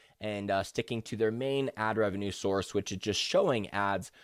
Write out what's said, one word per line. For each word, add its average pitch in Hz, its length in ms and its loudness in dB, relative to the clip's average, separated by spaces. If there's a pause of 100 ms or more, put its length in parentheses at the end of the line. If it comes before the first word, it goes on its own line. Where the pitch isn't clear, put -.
(200)
and, 104 300 -2
uh, 98 120 4
sticking - 380 -2
to - 160 -8
their 110 140 4
main 135 460 0
ad 110 200 0
revenue 101 340 0
source, 95 440 0
which 101 180 0
is 95 60 -4
just 101 220 0
showing 156 500 2
ads 98 400 0 (140)